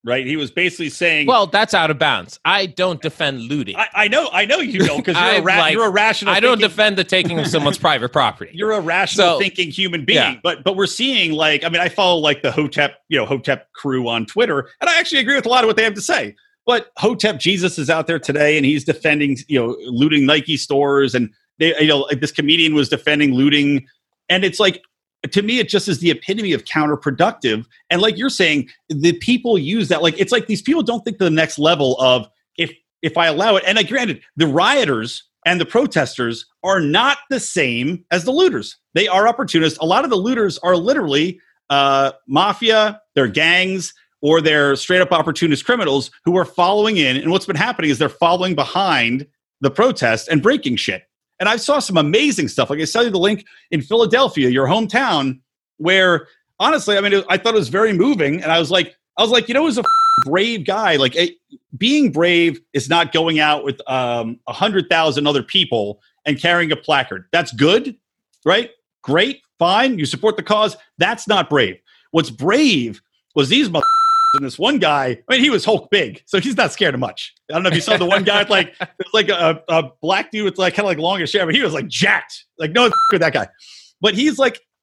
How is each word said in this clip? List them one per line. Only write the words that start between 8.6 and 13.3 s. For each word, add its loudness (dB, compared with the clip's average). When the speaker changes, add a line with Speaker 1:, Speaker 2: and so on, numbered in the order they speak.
Speaker 1:
a -2
rational 2
Speaker 2:
So, -2
Speaker 1:
thinking -2
human -4
being, 2
Speaker 2:
yeah. 0
Speaker 1:
but, -4
but -2
we're -2
seeing, -2
like, 0
I -2
mean, -2
I 0
follow, 0
like, 0
the -2
Hotep, -2
you -4
know, -2
Hotep -4